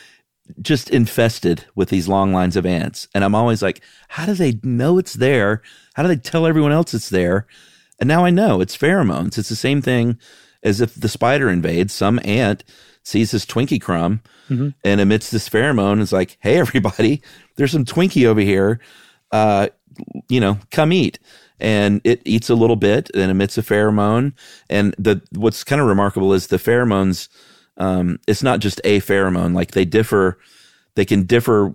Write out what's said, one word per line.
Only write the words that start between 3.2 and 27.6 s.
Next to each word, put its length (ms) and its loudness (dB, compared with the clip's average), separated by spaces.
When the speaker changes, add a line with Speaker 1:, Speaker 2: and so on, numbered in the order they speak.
Speaker 1:
I'm 100 0
always 280 0
like, 180 -4
"How 180 -10
do 80 0
they 280 0
know 360 0
it's 160 -4
there? 480 0
How 80 -4
do 60 2
they 80 2
tell 300 -2
everyone 260 2
else 220 0
it's 140 -6
there?" 380 0
And 100 -2
now 160 2
I 60 2
know 300 2
it's 160 -4
pheromones. 640 0
It's 100 -6
the 80 -6
same 260 -2
thing 360 0
as 180 0
if 140 -2
the 140 -4
spider 400 0
invades, 460 -2
some 300 0
ant 380 0
sees 280 -2
this 160 -4
Twinkie 340 -2
crumb 400 -2
Speaker 2:
Mm-hmm. 180 -2
Speaker 1:
and 160 2
emits 320 2
this 160 -4
pheromone. 520 0
It's 120 -4
like, 280 -2
"Hey, 180 2
everybody, 600 0
there's 160 0
some 120 0
Twinkie 420 2
over 140 4
here. 380 2
Uh, 360 2
you 120 2
know, 180 0
come 220 0
eat." 260 0
And 460 0
it 200 2
eats 260 -2
a 40 2
little 220 4
bit 380 0
and 160 0
emits 280 0
a 40 -2
pheromone. 720 0
And 280 0
the, 240 0
what's 320 -2
kinda 200 0
remarkable 500 2
is 140 0
the 100 0
pheromones, 680 0